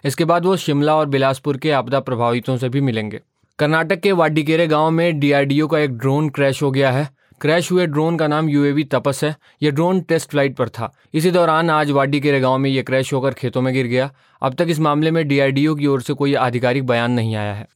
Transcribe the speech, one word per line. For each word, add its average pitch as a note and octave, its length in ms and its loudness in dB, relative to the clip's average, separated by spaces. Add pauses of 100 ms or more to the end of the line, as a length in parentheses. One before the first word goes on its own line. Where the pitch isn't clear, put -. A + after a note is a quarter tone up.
इसके D3 200 -2
बाद E3+ 200 2
वो F#3+ 120 2
शिमला D3 380 0
और D#3 100 2
बिलासपुर C3+ 520 -2
के D#3 140 -2
आपदा C3+ 280 0
प्रभावितों A#2+ 580 -2
से B2+ 120 -4
भी C3+ 120 -2
मिलेंगे। A2 400 -4 (380)
कर्नाटक D#3+ 400 0
के G3+ 120 2
वाडीकेरे D#3+ 560 2
गांव D#3 240 2
में E3 280 0
डीआरडीओ C#3+ 480 2
का D#3 120 0
एक C#3 180 -2
ड्रोन C#3 320 0
क्रैश C#3 340 -2
हो C#3 80 0
गया C3+ 200 2
है। C#3 180 -2 (320)
क्रैश D#3+ 300 0
हुए F3+ 140 2
ड्रोन D#3+ 320 0
का D#3 100 0
नाम D3+ 220 0
यूएवी C#3+ 340 2
तपस C#3 400 -2
है। D3+ 120 -2 (280)
ये D3+ 80 2
ड्रोन F3 300 0
टेस्ट E3 280 -2
फ्लाइट C#3 260 0
पर A#2 140 -2
था। A2+ 220 -10 (220)
इसी D#3+ 180 2
दौरान E3 380 2
आज D3+ 220 2
वाडीकेरे C#3 480 2
गांव C3 180 2
में C#3 120 0
ये C3 140 0
क्रैश C3 300 -2
होकर C3+ 200 -2
खेतों B2+ 280 -4
में B2+ 120 0
गिर C3 140 0
गया। B2+ 220 0 (320)
अब C#3 120 -2
तक E3 160 -2
इस D#3 100 0
मामले D#3 320 2
में E3 160 0
डीआरडीओ C#3 480 0
की D3 120 -2
ओर C#3 140 0
से D3 120 -6
कोई C#3 200 -2
आधिकारिक B2+ 520 0
बयान A#2+ 260 0
नहीं A2+ 240 -2
आया G#2 180 -4
है। G#2 220 -12